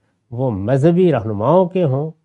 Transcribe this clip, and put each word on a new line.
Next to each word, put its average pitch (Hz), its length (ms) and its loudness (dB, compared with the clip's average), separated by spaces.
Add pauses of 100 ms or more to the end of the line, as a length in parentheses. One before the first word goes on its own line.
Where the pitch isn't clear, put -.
(300)
وہ 127 200 -4
مذہبی 139 640 2
رہنماؤں 117 540 0
کے 180 180 -2
ہوں، 147 260 -2 (140)